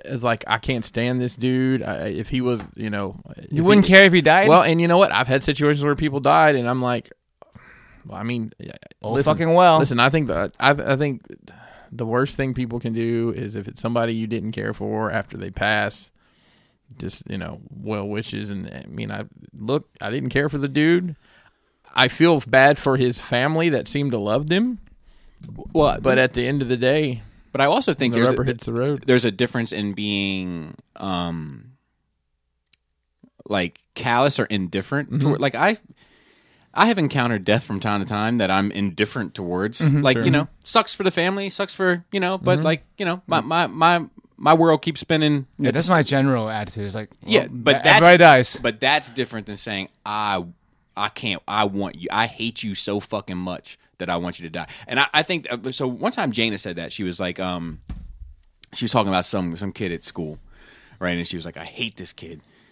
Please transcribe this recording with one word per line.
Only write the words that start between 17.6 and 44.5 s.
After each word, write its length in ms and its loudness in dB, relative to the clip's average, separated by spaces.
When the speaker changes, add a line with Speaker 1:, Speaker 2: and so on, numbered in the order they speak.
Speaker 1:
well 380 -8
wishes. 420 -8
And 240 -10
I 160 -16
mean, 220 -8
I 140 -10
look, 340 -4
I 80 -6
didn't 200 -4
care 200 0
for 80 -6
the 100 -2
dude. 480 2
I 140 4
feel 340 4
bad 380 6
for 180 0
his 240 0
family 480 0
that 180 -2
seemed 240 -2
to 60 -2
love 320 0
him. 300 0
Speaker 3:
Well, 280 2
Speaker 1:
But 160 2
at 160 2
the 140 -2
end 160 -2
of 60 -6
the 80 0
day, 440 0
Speaker 3:
but 100 0
I 40 4
also 280 2
think 200 0
Speaker 1:
when 80 2
the 40 4
Speaker 3:
there's 120 2
Speaker 1:
rubber 60 -2
Speaker 3:
a, 100 -2
Speaker 1:
hits 140 -14
the 60 -4
road. 340 -2
Speaker 3:
there's 180 4
a 60 2
difference 400 -2
in 220 -4
being, 800 -4
um, 760 -6
like, 340 -4
callous 440 0
or 60 -2
indifferent 640 -4
Speaker 1:
Mm-hmm. 100 -4
Speaker 3:
toward, 220 0
like, 140 -2
I, 220 2
I 140 4
have 100 2
encountered 460 0
death 200 2
from 160 -6
time 220 -2
to 60 -4
time 300 -2
that 140 2
I'm 200 2
indifferent 640 -4
towards. 480 -4
Speaker 2:
Mm-hmm. 180 4
Speaker 3:
Like, 180 2
Speaker 1:
Sure. 80 0
Speaker 3:
you 60 2
know, 160 2
sucks 300 -2
for 100 -6
the 80 0
family, 380 -2
sucks 240 -8
for, 380 -2
you 80 -4
know, 180 -2
but 220 0
Speaker 1:
Mm-hmm. 60 -2
Speaker 3:
like, 180 -2
you 80 -4
know, 220 -4
my, 140 0
my, 260 0
my, 380 2
my 160 6